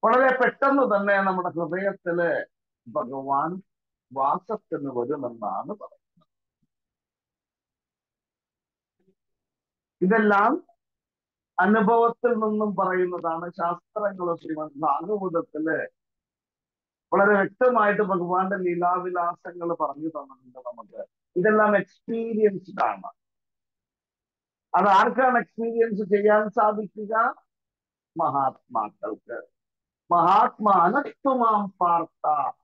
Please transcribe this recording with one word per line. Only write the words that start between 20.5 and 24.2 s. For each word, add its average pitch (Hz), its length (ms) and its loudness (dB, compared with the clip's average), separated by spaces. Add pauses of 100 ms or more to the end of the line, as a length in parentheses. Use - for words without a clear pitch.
നമുക്ക്. 120 480 -16 (280)
ഇതെല്ലാം 214 420 2
എക്സ്പീരിയൻസ്ഡ് 214 1040 -2
ആണ്. 101 240 -4 (1700)